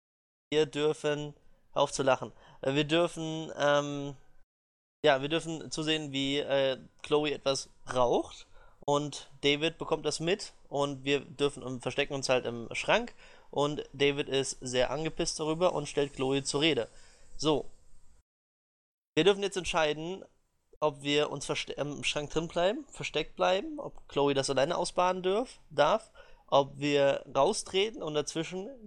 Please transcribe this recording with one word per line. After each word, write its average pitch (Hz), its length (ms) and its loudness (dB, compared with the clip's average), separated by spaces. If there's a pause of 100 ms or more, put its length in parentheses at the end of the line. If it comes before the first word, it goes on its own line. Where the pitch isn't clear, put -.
(520)
wir 151 160 4
dürfen, 147 680 -2 (400)
hör - 100 2
auf 143 80 2
zu 139 120 -2
lachen, 127 280 2 (300)
äh, 135 140 0
wir 151 100 2
dürfen, 160 720 0
ähm, 143 580 0 (880)
ja, 135 160 4
wir 147 80 -2
dürfen 160 400 -4
zusehen, 156 440 -2
wie, 139 260 0
äh, 135 400 0 (220)
Chloe 151 320 0
etwas 139 360 -4 (240)
raucht 127 540 0 (380)
und 143 440 -2 (120)
David 147 380 2
bekommt 156 260 -2
das 151 140 -2
mit 175 340 -2 (160)
und 143 340 -2
wir 139 180 2
dürfen 135 420 -4
und 127 180 -8
verstecken 143 320 -2
uns 139 160 -2
halt 127 160 2
im 117 280 -6
Schrank 214 420 0 (340)
und 147 420 -2
David 143 380 0
ist 135 320 -2
sehr 123 300 0
angepisst 160 480 -4
darüber 160 340 0
und 147 160 -4
stellt 143 240 0
Chloe 135 300 0
zur 139 180 -2
Rede. 143 280 2 (480)
So. 147 340 0 (1400)
Wir 156 80 4
dürfen 196 200 4
jetzt 190 140 -2
entscheiden, 160 680 0 (560)
ob 139 220 0
wir 143 300 2
uns 139 160 -8
verste-, - 260 -4
im 139 300 -6
Schrank 147 260 -2
drin 165 180 -2
bleiben, 196 400 0
versteckt - 480 -6
bleiben, 190 440 0
ob - 300 -12
Chloe 143 260 4
das 135 140 2
alleine 139 280 2
ausbaden 180 460 0
dürf-, 202 360 -2 (100)
darf, 156 420 2 (360)
ob 139 300 4
wir 139 460 4 (120)
raustreten 196 680 2
und 151 120 -4
dazwischen 165 540 -4 (180)